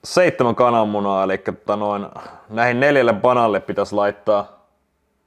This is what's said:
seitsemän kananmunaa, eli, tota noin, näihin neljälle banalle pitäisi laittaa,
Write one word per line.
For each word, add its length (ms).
seitsemän 520
kananmunaa, 680
eli, 140
tota 380
noin, 320
näihin 300
neljälle 340
banalle 460
pitäisi 360
laittaa, 640